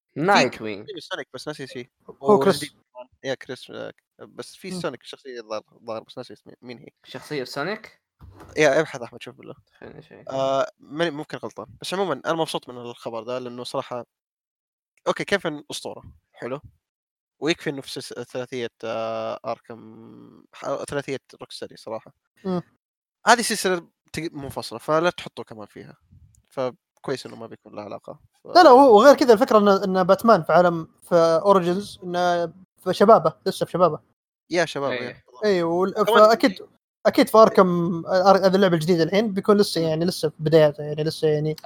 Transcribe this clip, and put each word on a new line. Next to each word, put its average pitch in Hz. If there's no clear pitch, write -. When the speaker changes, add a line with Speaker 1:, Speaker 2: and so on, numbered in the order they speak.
Speaker 1:
نايت 165
Speaker 2:
في، 113
Speaker 1:
وينج. 107
Speaker 2:
في 156
سونيك، 156
بس 127
ناسي 151
اسمه. 123
Speaker 3:
هو 196
كريس. 190
Speaker 2:
وريزيدنت 147
إيفل. -
يا، 131
كريس، -
آه، 110
بس 117
في 190
Speaker 3:
مم. 180
Speaker 2:
سونيك، 151
الشخصية 127
الظاهر، 107
الظاهر، 113
بس -
ناسي 120
اسمه. -
مين 120
هي؟ -
Speaker 1:
شخصية 135
سونيك؟ -
Speaker 2:
يا، 147
ابحث 143
أحمد، 117
شوف 123
بالله. 131
Speaker 1:
خلينا 117
نشيك. -
Speaker 2:
آه، 135
ماني، 165
ممكن 147
غلطان. 110
بس -
عمومًا، 180
أنا 160
مبسوط 160
من 123
الخبر 120
ده، 123
لأنه 123
صراحة، 123
أوكي، 175
كيفن 165
أسطورة. 120
حلو. 127
ويكفي 160
إنه 139
في -
سلس-، -
ثلاثية، 123
آه، 113
أركم، 117
ح-، -
ثلاثية 139
روكستدي -
صراحة. -
Speaker 3:
مم. 185
Speaker 2:
هذه 233
سلسلة 185
تق-، 160
منفصلة، 127
فلا 160
تحطوا -
كمان 107
فيها. -
فكويس -
إنه 117
ما 113
بيكون 107
لها 104
علاقة. -
ف- -
Speaker 3:
لا، -
لا، 320
هو، 254
وغير 269
كذا 254
الفكرة 214
إن، 208
إن 190
باتمان 190
في 156
عالم، 170
في -
أوريجينز، 190
إنه 175
في 185
شبابه، 190
لسه 190
في -
شبابه. 170
Speaker 2:
يا 165
شباب، 139
Speaker 1:
إيه. 123
Speaker 2:
يا. 123
Speaker 3:
إيه، 190
وال-، 175
Speaker 2:
كمان 214
Speaker 3:
فأكيد، 226
أكيد 214
في 220
أركم، 180
آه، 190
هذه 185
اللعبة 190
الجديدة 165
الحين 196
بيكون 196
لسه، 202
Speaker 2:
مم. 165
Speaker 3:
يعني، 160
لسه 175
في 151
بداياته، 151
يعني، 151
لسه، 156
يعني، 151